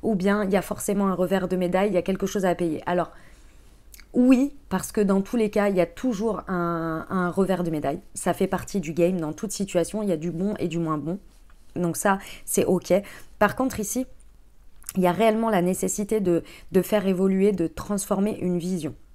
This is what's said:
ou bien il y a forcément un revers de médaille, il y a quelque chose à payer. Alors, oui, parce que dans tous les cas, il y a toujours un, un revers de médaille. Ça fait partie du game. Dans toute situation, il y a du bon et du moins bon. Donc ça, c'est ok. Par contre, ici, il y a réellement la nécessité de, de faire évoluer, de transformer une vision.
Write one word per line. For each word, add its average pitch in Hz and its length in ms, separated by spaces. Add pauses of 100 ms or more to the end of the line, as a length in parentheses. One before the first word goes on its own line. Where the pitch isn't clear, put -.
ou 226 100
bien 202 300
il 190 80
y 196 60
a 180 40
forcément 202 460
un 185 80
revers 185 320
de 185 80
médaille, 185 340
il 196 40
y 180 40
a 170 60
quelque 190 240
chose 190 180
à 175 80
payer. 170 320
Alors, 175 260 (1000)
oui, 254 400 (160)
parce 185 220
que 214 100
dans 196 200
tous 196 160
les 214 120
cas, 208 200
il 202 60
y 180 60
a 170 60
toujours 220 600
un, 170 640
un 180 220
revers 185 320
de 170 80
médaille. 151 300 (120)
Ça - 200
fait 185 140
partie - 320
du 160 140
game. 175 260
Dans 156 140
toute 202 180
situation, 196 520
il 202 60
y 185 40
a 160 40
du 160 120
bon 180 300
et - 80
du 165 100
moins 160 220
bon. 165 180 (600)
Donc 170 180
ça, 196 240 (240)
c'est - 220
ok. 180 260 (480)
Par 208 160
contre, 254 240
ici, 247 260 (920)
il 185 60
y 180 40
a 175 60
réellement 226 360
la 196 120
nécessité 196 580
de, 175 240 (300)
de 185 80
faire 190 260
évoluer, 190 460
de 175 120
transformer 202 760
une 180 160
vision. 175 360 (200)